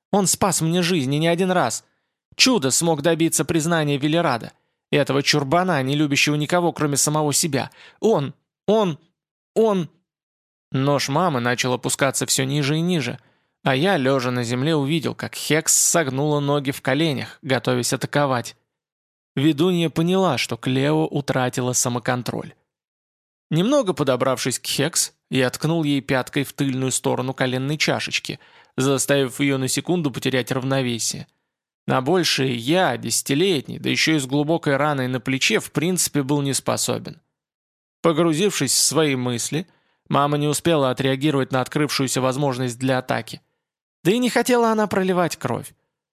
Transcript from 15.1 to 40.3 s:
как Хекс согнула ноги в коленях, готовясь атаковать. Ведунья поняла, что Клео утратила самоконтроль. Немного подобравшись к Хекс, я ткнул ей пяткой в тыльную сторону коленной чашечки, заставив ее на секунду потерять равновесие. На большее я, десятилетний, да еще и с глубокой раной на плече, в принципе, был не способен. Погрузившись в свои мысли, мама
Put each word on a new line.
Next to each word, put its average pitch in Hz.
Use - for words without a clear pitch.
как -
Хекс -
согнула 147
ноги 143
в -
коленях, 135
готовясь 127
атаковать. 135
Ведунья 160
поняла, 175
что -
Клео 143
утратила 127
самоконтроль. 123
Немного 202
подобравшись 131
к -
Хекс, -
я 131
ткнул 160
ей 143
пяткой 131
в -
тыльную 131
сторону 127
коленной 131
чашечки, -
заставив 135
ее 139
на 131
секунду 151
потерять 127
равновесие. 131
На 131
большее 139
я, 139
десятилетний, 139
да 127
еще 156
и -
с 131
глубокой 147
раной 139
на 127
плече, 135
в -
принципе, 156
был 143
не 139
способен. -
Погрузившись 165
в -
свои 143
мысли, 123
мама 147